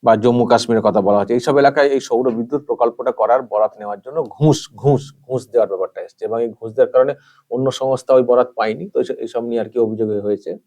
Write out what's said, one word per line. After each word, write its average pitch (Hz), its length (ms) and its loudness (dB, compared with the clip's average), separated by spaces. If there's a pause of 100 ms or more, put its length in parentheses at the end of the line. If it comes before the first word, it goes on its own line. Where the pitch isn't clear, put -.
বা 113 120 6
জম্মু 120 300 2
কাশ্মীরের 117 360 2
কথা 104 180 2
বলা 101 180 2
হচ্ছে, 101 160 0
এইসব 135 240 2
এলাকায় 143 300 4
এই 135 120 0
সৌর 127 300 -2
বিদ্যুৎ 120 360 -6
প্রকল্পটা 120 460 -2
করার 117 300 2
বরাত 107 360 -2
নেওয়ার 104 220 -10
জন্য 143 300 -6
ঘুষ, - 440 0
ঘুষ, - 480 -2
ঘুষ 127 260 -8
দেওয়ার 110 200 2
ব্যাপারটা 95 320 -6
এসছে। - 240 -14
এবং 113 180 -4
এই 117 60 -4
ঘুষ 110 240 -12
দেওয়ার 117 200 0
কারণে 131 220 2 (360)
অন্য 131 200 -2
সংস্থা 131 440 -2
ওই 127 80 6
বরাত 123 340 2
পায়নি। 110 320 -4
তো 190 100 -4
এইসব, 127 160 -2
এইসব 117 300 -8
নিয়ে 117 160 -4
আর 110 80 -6
কি 113 100 -6
অভিযোগ 110 320 -2
হয়েছে 101 460 -4 (100)